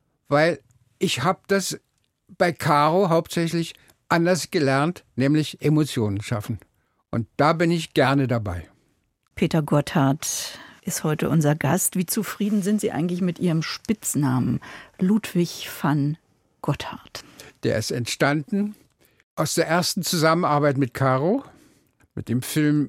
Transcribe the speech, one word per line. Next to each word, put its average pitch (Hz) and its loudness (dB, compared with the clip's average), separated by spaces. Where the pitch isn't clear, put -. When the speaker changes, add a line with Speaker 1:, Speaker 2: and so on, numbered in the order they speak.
Speaker 1:
weil 156 2
ich 127 -2
hab 185 -2
das 196 -2
bei 180 4
Caro 156 4
hauptsächlich 165 0
anders 170 2
gelernt, 147 0
nämlich 147 0
Emotionen 127 0
schaffen. 107 -6
Und 113 -4
da 151 4
bin 170 0
ich 165 -4
gerne 135 2
dabei. 101 -4
Speaker 2:
Peter 165 0
Gotthard - 0
ist - -6
heute 156 -2
unser 151 4
Gast. 165 -2
Wie 180 0
zufrieden 208 -2
sind 208 0
Sie - -2
eigentlich 175 -2
mit 175 -2
Ihrem 160 0
Spitznamen 127 -2
Ludwig 185 -2
van 147 0
Gotthard? - -8
Speaker 1:
Der 113 0
ist 110 -4
entstanden 156 -2
aus 156 -4
der 160 0
ersten 170 0
Zusammenarbeit 151 2
mit 139 -2
Caro, 139 0
mit - -8
dem 123 0
Film 151 2